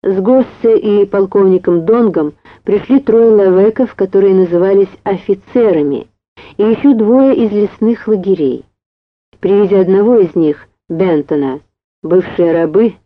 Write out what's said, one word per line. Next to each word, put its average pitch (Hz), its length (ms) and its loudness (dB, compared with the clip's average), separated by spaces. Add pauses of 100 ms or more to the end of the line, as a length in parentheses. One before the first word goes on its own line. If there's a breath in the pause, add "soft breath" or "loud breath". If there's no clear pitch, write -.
С 190 180 -2
Госсе 233 580 0
и 202 260 0
полковником 190 800 0
Донгом 180 480 0 (320 soft breath)
пришли 208 360 0
трое 226 300 2
ловеков, 208 640 2
которые 196 400 0
назывались 190 540 0 (160)
офицерами, 190 1000 -2 (500 loud breath)
и 202 60 -2
ещё 226 320 2
двое 247 420 2
из 220 160 -2
лесных 208 560 -2
лагерей. 185 560 -2 (760)
При 202 200 0
виде 196 180 2
одного 196 380 2
из 185 180 0
них, 156 340 -2 (200)
Бентона, 151 720 -4 (420)
бывшие 175 500 -2
рабы 170 420 0 (120)